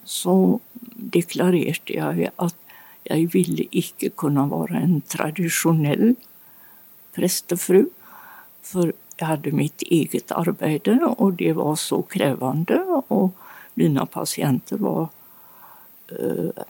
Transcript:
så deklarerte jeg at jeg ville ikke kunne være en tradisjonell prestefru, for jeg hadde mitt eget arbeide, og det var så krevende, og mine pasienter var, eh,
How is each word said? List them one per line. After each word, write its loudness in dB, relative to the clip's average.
så 2
deklarerte 0
jeg -2
at -2
jeg 2
ville 0
ikke -4
kunne 0
være -4
en 2
tradisjonell 2
prestefru, 2
for 0
jeg -6
hadde -2
mitt -2
eget 0
arbeide, 0
og 2
det 0
var 0
så -4
krevende, -2
og 0
mine 2
pasienter -4
var, -2
eh, -4